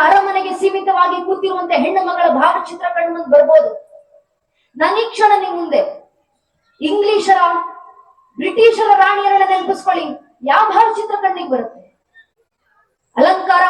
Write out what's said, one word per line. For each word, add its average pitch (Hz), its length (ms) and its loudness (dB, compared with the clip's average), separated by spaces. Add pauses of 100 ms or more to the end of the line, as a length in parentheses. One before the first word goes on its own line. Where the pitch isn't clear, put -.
ಅರಮನೆಗೆ 381 560 0
ಸೀಮಿತವಾಗಿ 381 640 0
ಕೂತಿರುವಂತ 370 440 -4 (120)
ಹೆಣ್ಣು 381 260 -2
ಮಗಳ 349 160 0 (140)
ಭಾವಚಿತ್ರ 349 580 -2
ಕಣ್ಮುಂದೆ 339 380 -6
ಬರ್ಬೋದು. 311 360 4 (1040)
ನಾನು 370 280 -2
ಈ - 100 -4
ಕ್ಷಣ 415 180 2 (120)
ನಿಮ್ 359 160 -8
ಮುಂದೆ 302 240 -2 (1000)
ಇಂಗ್ಲಿಷರ, 392 580 0 (1000)
ಬ್ರಿಟಿಷರ 427 540 2 (140)
ರಾಣಿಯರನ್ನ 392 480 2
ನೆನಪಿಸ್ಕೊಳ್ಳಿ, 370 540 -2 (440)
ಯಾವ 403 120 4 (120)
ಭಾವಚಿತ್ರ 415 480 0
ಕಣ್ಣಿಗೆ 349 320 -4
ಬರುತ್ತೆ? - 240 -8 (1400)
ಅಲಂಕಾರ 370 520 2